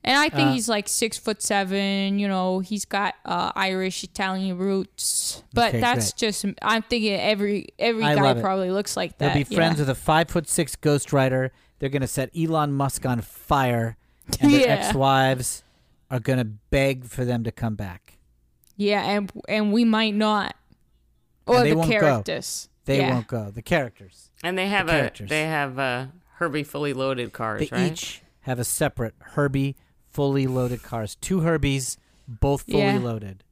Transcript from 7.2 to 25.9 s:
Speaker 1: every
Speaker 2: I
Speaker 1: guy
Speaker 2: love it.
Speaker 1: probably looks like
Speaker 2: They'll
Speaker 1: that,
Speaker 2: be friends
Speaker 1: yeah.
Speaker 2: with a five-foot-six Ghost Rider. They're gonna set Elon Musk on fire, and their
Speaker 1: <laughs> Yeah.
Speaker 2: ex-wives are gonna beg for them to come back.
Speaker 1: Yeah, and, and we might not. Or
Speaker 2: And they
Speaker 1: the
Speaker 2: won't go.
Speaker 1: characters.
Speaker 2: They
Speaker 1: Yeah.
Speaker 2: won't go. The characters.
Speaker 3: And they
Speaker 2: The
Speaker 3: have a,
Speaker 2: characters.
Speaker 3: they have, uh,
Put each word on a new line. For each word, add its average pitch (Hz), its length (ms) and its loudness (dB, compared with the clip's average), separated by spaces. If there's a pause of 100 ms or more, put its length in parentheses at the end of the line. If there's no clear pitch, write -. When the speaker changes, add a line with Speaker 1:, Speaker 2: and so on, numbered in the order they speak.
Speaker 1:
every 226 260 0
Speaker 2:
I 151 120 4
Speaker 1:
guy - 60 4
Speaker 2:
love 127 160 4
it. 117 40 -2
Speaker 1:
probably 190 300 0
looks 196 240 -2
like 180 220 -4
Speaker 2:
They'll 143 120 2
Speaker 1:
that, 135 200 0
Speaker 2:
be 208 60 -4
friends 165 220 4
Speaker 1:
yeah. 147 40 -2
Speaker 2:
with 135 80 0
a 127 60 0
five-foot-six 160 840 0
Ghost 147 340 0
Rider. 131 400 2 (280)
They're 135 100 -2
gonna 135 180 -2
set 135 300 -4
Elon 160 340 0
Musk 139 340 -2
on 123 160 0
fire, 120 760 -2 (420)
and 285 140 8
their 294 60 8
Speaker 1:
<laughs> 254 80 6
Yeah. - 80 4
Speaker 2:
ex-wives 135 880 2 (460)
are 127 100 -2
gonna 127 260 0
beg 131 600 -2
for 127 200 -4
them 120 180 0
to 113 80 -4
come 110 240 -4
back. 95 420 -14 (600)
Speaker 1:
Yeah, 202 260 2
and, 202 260 -2 (200)
and 208 240 0
we 240 100 4
might 220 320 2
not. 214 400 0 (880)
Or 247 120 4
Speaker 2:
And 247 80 6
they 151 60 4
Speaker 1:
the 160 60 4
Speaker 2:
won't 165 140 2
go. 214 80 2
Speaker 1:
characters. 143 720 0 (160)
Speaker 2:
They 139 140 2
Speaker 1:
Yeah. 131 140 2
Speaker 2:
won't 120 140 -2
go. 107 240 -8
The 110 100 -12
characters. 123 680 -4 (100)
Speaker 3:
And 185 160 -4
they 185 80 0
Speaker 2:
The 196 40 -2
Speaker 3:
have 196 180 0
a, 170 40 2
Speaker 2:
characters. 139 380 0
Speaker 3:
they 156 140 0
have, 143 340 -2
uh, 131 280 -2 (300)